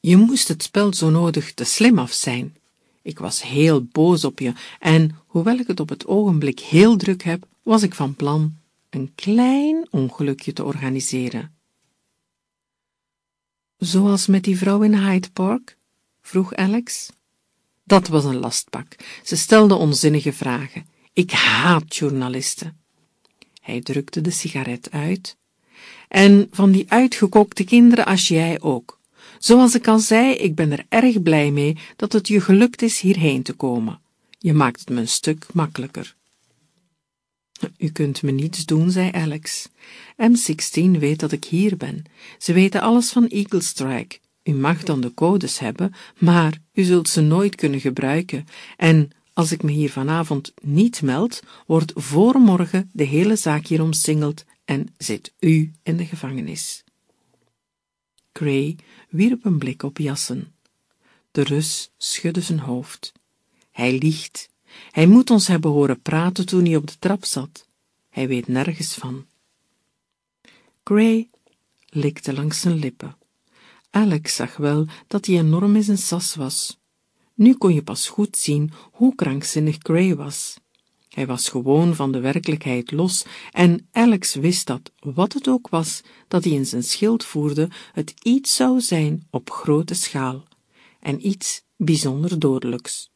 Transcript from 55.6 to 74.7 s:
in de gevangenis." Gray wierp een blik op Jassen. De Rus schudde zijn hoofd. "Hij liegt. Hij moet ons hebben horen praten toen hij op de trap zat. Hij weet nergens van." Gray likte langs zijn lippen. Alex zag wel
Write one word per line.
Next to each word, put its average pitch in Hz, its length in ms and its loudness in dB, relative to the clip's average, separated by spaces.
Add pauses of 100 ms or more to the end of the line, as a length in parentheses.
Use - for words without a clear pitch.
in 165 140 -4
de 175 80 -6
gevangenis." - 800 -12 (1500)
Gray 147 400 -2 (340)
wierp 233 360 0
een 185 120 0
blik 135 260 -6
op 139 140 -10
Jassen. 139 560 -8 (800)
De 147 120 -2
Rus 147 540 -4
schudde - 440 -6
zijn 170 180 -4
hoofd. 127 520 -10 (600)
"Hij 127 260 -2
liegt. 156 520 -4 (420)
Hij 160 160 4
moet 240 220 8
ons 214 180 4
hebben 165 240 0
horen 143 300 0
praten 175 440 -2
toen 180 200 2
hij 165 100 0
op 147 120 -2
de - 120 -20
trap 196 260 -4
zat. - 420 -10 (420)
Hij 131 180 -6
weet 123 200 -4
nergens 156 460 -4
van." 131 320 -12 (1600)
Gray 226 460 2 (600)
likte 143 440 -4
langs 151 260 -6
zijn 170 200 -2
lippen. 143 380 -10 (720)
Alex 190 460 0
zag 120 220 -8
wel 147 280 0 (220)